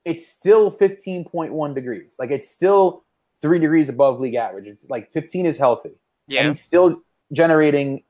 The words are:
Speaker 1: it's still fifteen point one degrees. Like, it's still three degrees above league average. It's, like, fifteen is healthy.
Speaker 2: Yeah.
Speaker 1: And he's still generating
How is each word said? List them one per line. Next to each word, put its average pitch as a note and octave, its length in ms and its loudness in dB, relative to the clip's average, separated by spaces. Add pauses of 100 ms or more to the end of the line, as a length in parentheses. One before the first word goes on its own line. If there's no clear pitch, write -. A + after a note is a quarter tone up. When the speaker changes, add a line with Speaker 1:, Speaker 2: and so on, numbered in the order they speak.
Speaker 1:
it's E3 240 -10
still G#3 440 2
fifteen F#3+ 520 -4
point D#3+ 300 -10
one D3 220 -6
degrees. B2 420 -10
Like, B2+ 140 -8
it's C#3 180 -8
still F#3+ 540 0 (400)
three E3 160 2
degrees D#3 280 2
above C3 320 0
league B2+ 140 -6
average. G2+ 320 -6
It's, G#2 240 -20
like, A#2+ 220 -10
fifteen F3 340 -6
is D#3 140 -2
healthy. B2 320 0 (360)
Speaker 2:
Yeah. C3+ 120 -4
Speaker 1:
And A#2+ 160 0
he's - 80 -20
still F3 400 2 (280)
generating D3 800 2